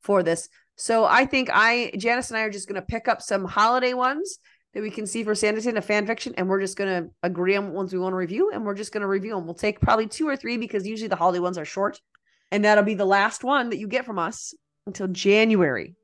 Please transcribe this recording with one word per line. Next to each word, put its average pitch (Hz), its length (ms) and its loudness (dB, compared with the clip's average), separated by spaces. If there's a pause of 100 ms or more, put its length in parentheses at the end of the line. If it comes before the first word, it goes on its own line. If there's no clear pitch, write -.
for 202 220 2
this. 165 260 -2 (260)
So 226 300 2
I 262 200 6
think 269 260 0
I, 233 460 4
Janice 233 320 0
and 226 80 -6
I 220 40 -2
are 220 100 -2
just 202 160 -12
gonna 196 140 -8
pick 220 260 -6
up 240 140 0
some 196 240 -2
holiday 240 480 2
ones 269 460 -2 (340)
that 214 100 -6
we 214 80 -6
can 214 160 -8
see 226 160 -4
for 214 100 0
Sanditon, 220 420 0
a 208 60 -2
fan 208 240 0
fiction, 226 320 -6
and 185 100 -2
we're 196 140 2
just 190 160 -6
gonna 185 300 -2 (160)
agree 180 320 0
on 196 180 -4
ones 190 180 -4
we 185 80 -4
wanna 185 160 -2
review, 196 380 0
and 220 100 -6
we're 202 120 -4
just 214 160 -10
gonna 208 160 -4
review 196 280 -2
'em. 175 100 -6
We'll 170 100 -10
take 208 260 -2
probably 220 260 4
two 311 200 -4
or 277 80 0
three 240 220 -4
because 214 280 -4
usually 220 220 -6
the 196 80 0
holiday 175 240 2
ones 180 180 -2
are 156 80 -8
short, 196 340 -4 (520)
and 208 120 2
that'll 208 200 8
be 214 100 0
the 196 120 0
last 196 380 2
one 254 280 2
that 165 80 -4
you 208 80 -8
get 240 180 -2
from 214 140 -6
us - 340 -6 (320)
until 196 220 -8
January 190 960 2